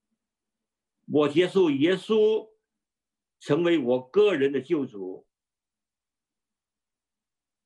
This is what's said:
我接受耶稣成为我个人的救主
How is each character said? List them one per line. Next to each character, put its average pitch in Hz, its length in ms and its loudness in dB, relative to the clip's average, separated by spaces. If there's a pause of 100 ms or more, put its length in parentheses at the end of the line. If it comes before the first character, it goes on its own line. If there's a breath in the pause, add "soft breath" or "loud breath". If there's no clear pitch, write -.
(1040)
我 147 240 0
接 165 180 2
受 175 240 2
耶 143 240 0
稣 214 560 0 (880)
成 151 240 -2
为 170 160 2
我 127 240 0
个 202 320 2
人 139 160 0
的 135 100 -4
救 143 240 -4
主 95 440 -14 (2250)